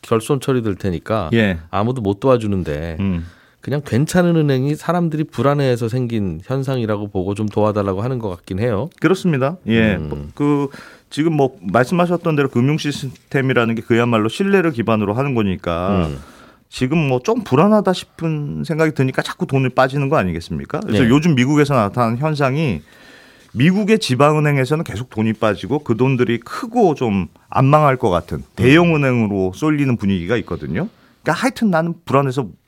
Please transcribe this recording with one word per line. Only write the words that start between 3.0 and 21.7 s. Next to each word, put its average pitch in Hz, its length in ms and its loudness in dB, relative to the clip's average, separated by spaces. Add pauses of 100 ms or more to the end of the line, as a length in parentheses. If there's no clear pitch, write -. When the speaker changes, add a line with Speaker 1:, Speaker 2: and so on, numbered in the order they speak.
Speaker 1:
그냥 143 240 -4
괜찮은 170 500 2
은행이 143 400 0
사람들이 165 500 -2
불안해해서 127 640 0
생긴 107 560 -4
현상이라고 120 640 -4
보고 95 240 -4
좀 107 140 -2
도와달라고 101 540 0
하는 127 180 -4
것 110 100 -6
같긴 90 300 -8
해요. 117 300 -2 (100)
Speaker 2:
그렇습니다. 165 580 0 (100)
예. 110 280 2
Speaker 1:
음. 78 140 -6
Speaker 2:
뭐, 73 240 -8
그 143 340 0 (440)
지금 156 220 0
뭐 139 280 0
말씀하셨던 170 760 0
대로 143 140 2
금융 139 300 0
시스템이라는 131 960 -2
게 110 80 -6
그야말로 117 440 2
신뢰를 190 440 0
기반으로 107 420 0
하는 135 220 -2
거니까 90 720 0
Speaker 1:
음. 71 120 -8 (480)
Speaker 2:
지금 135 300 -2 (100)
뭐 127 120 0
좀 226 240 -2
불안하다 190 500 2
싶은 156 720 -6
생각이 160 300 0
드니까 131 260 0
자꾸 - 240 -6
돈을 135 240 0
빠지는 135 400 0
거 151 80 2
아니겠습니까? 85 640 -4
그래서 104 220 2
Speaker 1:
네. 110 60 4
Speaker 2:
요즘 151 260 4
미국에서 143 400 2